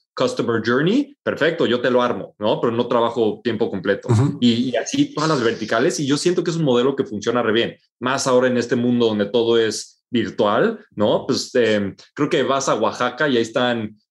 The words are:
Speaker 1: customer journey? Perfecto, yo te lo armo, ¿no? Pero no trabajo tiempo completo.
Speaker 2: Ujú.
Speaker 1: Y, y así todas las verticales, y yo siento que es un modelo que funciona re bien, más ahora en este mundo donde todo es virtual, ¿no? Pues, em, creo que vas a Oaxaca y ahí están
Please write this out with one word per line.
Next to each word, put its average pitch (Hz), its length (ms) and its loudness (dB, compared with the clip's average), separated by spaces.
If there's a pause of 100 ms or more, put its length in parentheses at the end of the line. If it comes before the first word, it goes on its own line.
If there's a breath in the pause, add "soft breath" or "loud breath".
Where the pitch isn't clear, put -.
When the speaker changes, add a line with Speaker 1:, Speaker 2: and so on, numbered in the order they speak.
(160)
Speaker 1:
customer 117 480 -2
journey? 160 600 0
Perfecto, 151 420 0
yo 120 160 0
te 131 80 0
lo 123 140 2
armo, 101 340 -4
¿no? 113 240 -2
Pero 123 100 0
no 117 160 -2
trabajo 117 560 0
tiempo 113 280 -2
completo. 98 380 -4
Speaker 2:
Ujú. 127 300 2
Speaker 1:
Y, 120 300 2
y 120 60 -4
así 139 400 -2
todas 156 160 0
las 135 120 0
verticales, 113 560 0
y 151 60 -2
yo 135 100 2
siento 175 280 0
que 170 80 -2
es 160 60 -4
un 165 80 0
modelo 131 300 2
que - 80 -2
funciona 113 380 -2
re 110 120 0
bien, 113 240 -2 (220 soft breath)
más 131 280 -4
ahora 127 200 4
en 123 100 2
este 120 180 0
mundo 120 320 2
donde 104 180 0
todo 117 320 2
es - 540 -2
virtual, 113 720 0 (100)
¿no? 120 300 0
Pues, - 300 -4
em, 107 400 2 (180 loud breath)
creo 147 160 -2
que 151 140 0
vas 135 260 -2
a 143 60 2
Oaxaca 117 520 -2
y 127 100 2
ahí 117 40 4
están 117 560 -2 (140)